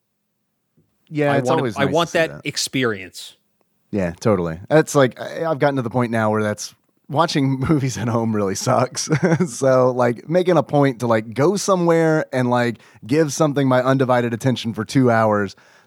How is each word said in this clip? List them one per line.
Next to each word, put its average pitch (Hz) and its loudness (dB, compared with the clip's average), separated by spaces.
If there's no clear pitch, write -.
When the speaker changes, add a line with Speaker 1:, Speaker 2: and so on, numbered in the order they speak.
Speaker 1:
Yeah, 147 0
Speaker 2:
I 139 2
Speaker 1:
it's 127 0
Speaker 2:
wanna, 131 2
Speaker 1:
always 117 -4
Speaker 2:
I 139 0
Speaker 1:
nice 135 0
Speaker 2:
want 165 2
Speaker 1:
to - -18
see 175 -2
Speaker 2:
that 160 0
Speaker 1:
that. 147 -14
Speaker 2:
experience. 113 -6
Speaker 1:
Yeah, 92 -2
totally. 87 0
It's 156 2
like, 131 2
I, 160 -8
I've 151 -4
gotten 143 2
to 131 0
the 117 -6
point 120 -2
now 110 0
where 107 0
that's, - -6
watching 139 0
<laughs> 135 -2
movies 135 0
at 120 -4
home 113 0
really 98 -2
sucks. 127 -2
<laughs> 165 0
So, 127 2
like, 123 -2
making 175 2
a 135 4
point 139 0
to, 123 -2
like, 113 0
go 156 2
somewhere 165 2
and, 127 0
like, 120 0
give 147 2
something 143 0
my 127 4
undivided 123 2
attention 120 -2
for 110 -4
two 131 2
hours, 107 2